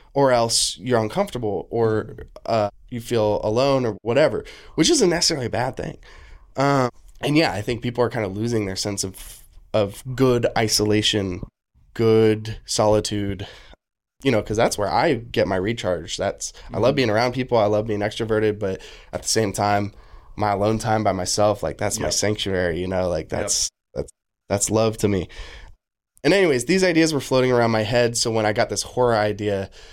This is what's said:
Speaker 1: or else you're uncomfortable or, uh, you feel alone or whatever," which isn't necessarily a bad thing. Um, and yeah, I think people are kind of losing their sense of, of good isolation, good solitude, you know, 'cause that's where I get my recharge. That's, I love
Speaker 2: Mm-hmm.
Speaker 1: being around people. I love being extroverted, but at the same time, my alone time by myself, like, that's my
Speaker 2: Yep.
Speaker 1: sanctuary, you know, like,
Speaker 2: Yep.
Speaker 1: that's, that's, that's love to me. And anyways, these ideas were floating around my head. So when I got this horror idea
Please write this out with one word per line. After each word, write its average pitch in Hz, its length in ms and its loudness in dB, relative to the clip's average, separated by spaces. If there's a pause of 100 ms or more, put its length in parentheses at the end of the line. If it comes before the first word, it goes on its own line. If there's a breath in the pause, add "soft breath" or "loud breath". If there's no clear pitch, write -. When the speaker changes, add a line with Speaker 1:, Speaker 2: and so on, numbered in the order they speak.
(140 soft breath)
Speaker 1:
or 139 180 4
else 117 460 0
you're 123 240 0
uncomfortable 110 680 -4
or, 110 460 -2 (300)
uh, 107 240 0 (200)
you 120 120 -8
feel 107 420 0
alone 131 420 2
or 107 160 -4
whatever," 120 440 2 (300 loud breath)
which 165 140 2
isn't 269 200 4
necessarily 160 380 0
a - 20 -4
bad 123 280 -4
thing. - 200 -8 (580 loud breath)
Um, 135 340 2 (320)
and 147 160 0
yeah, 156 140 2
I 95 100 -4
think 117 200 -4
people 123 220 0
are 113 60 2
kind 113 160 -2
of 95 100 -4
losing 110 300 -2
their 95 120 -6
sense 101 260 -4
of, - 400 -12 (300)
of 104 300 0 (120)
good 123 320 4 (100)
isolation, 107 840 0 (520)
good 110 720 2
solitude, 104 800 0 (760 loud breath)
you 135 80 2
know, 107 100 2
'cause 104 160 -4
that's 117 200 2
where 101 140 -2
I 123 240 2
get 117 320 -2
my 95 80 0
recharge. 92 640 -4
That's, - 340 -6 (220 loud breath)
I - 40 -4
love 113 140 2
Speaker 2:
Mm-hmm. 139 60 0
Speaker 1:
being 127 120 2
around 117 240 2
people. 123 240 0
I 107 100 4
love 107 200 0
being 104 140 -2
extroverted, 107 580 0
but 95 220 -6 (320 loud breath)
at - 80 -6
the - 80 -12
same 110 240 0
time, 101 400 0 (420 soft breath)
my 104 160 0
alone 104 280 0
time 110 240 0
by 101 100 2
myself, 101 500 0
like, 76 140 -4
that's 101 220 -4
my - 80 -4
Speaker 2:
Yep. 78 60 -4
Speaker 1:
sanctuary, 92 640 -2
you 92 80 -4
know, 92 200 -2
like, 80 240 -4
Speaker 2:
Yep. 87 100 -4
Speaker 1:
that's, - 280 -2 (240)
that's, 71 180 -8 (380)
that's - 220 -2
love 110 260 0
to 107 100 0
me. 95 200 0 (960 loud breath)
And 151 100 4
anyways, 165 320 2
these 185 180 2
ideas 160 300 4
were 143 60 0
floating 127 320 2
around 120 200 4
my 110 120 2
head. 120 340 2
So 120 140 -2
when 110 160 2
I 107 60 2
got 110 160 0
this 101 120 -4
horror 120 340 2
idea 104 540 0 (240 loud breath)